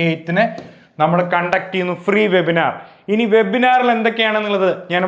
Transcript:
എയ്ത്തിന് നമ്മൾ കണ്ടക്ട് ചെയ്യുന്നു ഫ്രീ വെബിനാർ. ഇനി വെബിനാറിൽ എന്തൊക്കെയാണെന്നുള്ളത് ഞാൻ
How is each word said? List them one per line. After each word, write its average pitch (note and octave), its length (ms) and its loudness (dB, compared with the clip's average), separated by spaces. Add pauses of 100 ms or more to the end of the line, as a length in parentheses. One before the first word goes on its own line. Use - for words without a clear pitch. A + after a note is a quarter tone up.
എയ്ത്തിന് E3+ 400 -2 (560)
നമ്മൾ E3+ 180 2 (140)
കണ്ടക്ട് F3+ 400 0
ചെയ്യുന്നു F3+ 220 -2 (100)
ഫ്രീ G#3 180 2 (120)
വെബിനാർ. D#3+ 360 2 (420)
ഇനി A3+ 100 2 (120)
വെബിനാറിൽ A#3+ 600 2
എന്തൊക്കെയാണെന്നുള്ളത് G#3+ 760 0 (240)
ഞാൻ F3+ 140 0